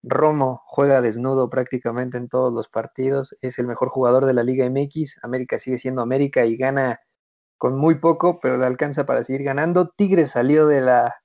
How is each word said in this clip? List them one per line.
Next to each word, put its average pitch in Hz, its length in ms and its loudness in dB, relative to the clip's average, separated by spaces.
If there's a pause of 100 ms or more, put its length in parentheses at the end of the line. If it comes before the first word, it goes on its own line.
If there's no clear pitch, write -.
Romo 139 640 2
juega 139 360 4
desnudo 123 500 0
prácticamente 123 680 -4
en 123 120 -8
todos 127 220 0
los 117 160 -6
partidos. 135 720 -6
Es 127 180 -8
el 123 80 -2
mejor 123 220 -4
jugador 131 360 2
de 135 80 2
la 120 80 2
Liga 127 240 0
M 131 160 -2
X. 143 400 -6
América 123 380 -6
sigue 127 180 -6
siendo 127 240 -6
América 131 440 0
y 113 120 -2
gana 131 440 -2 (580)
con 127 180 -2
muy 156 220 2
poco, 170 400 0
pero 127 180 -2
le 127 80 0
alcanza 139 400 -4
para 123 180 -2
seguir 135 200 -6
ganando. 165 460 0
Tigres 180 420 0
salió 147 340 2
de 143 160 4
la 123 440 2